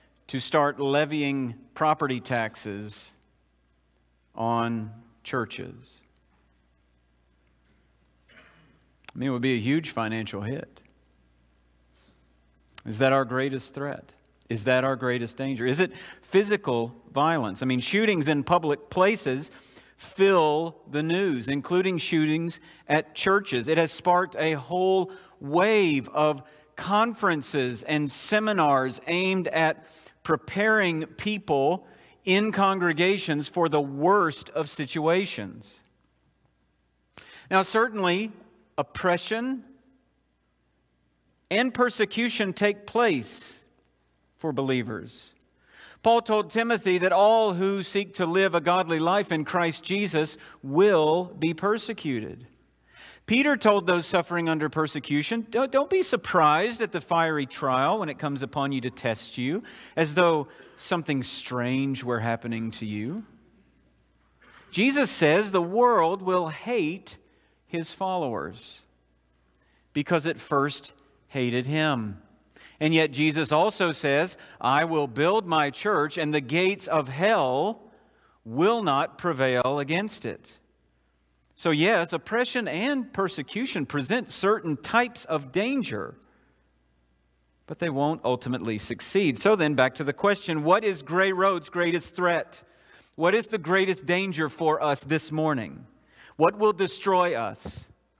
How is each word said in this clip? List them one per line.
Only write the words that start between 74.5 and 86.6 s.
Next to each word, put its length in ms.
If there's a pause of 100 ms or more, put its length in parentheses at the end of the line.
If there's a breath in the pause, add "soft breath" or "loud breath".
"I 240
will 220
build 400
my 240
church, 460
and 160
the 60
gates 480
of 220
hell 800 (540 soft breath)
will 380
not 340
prevail 600
against 460
it." 280 (1000)
So 160
yes, 420
oppression 540
and 440
persecution 760
present 420
certain 480
types 480
of 260
danger, 640 (1500 soft breath)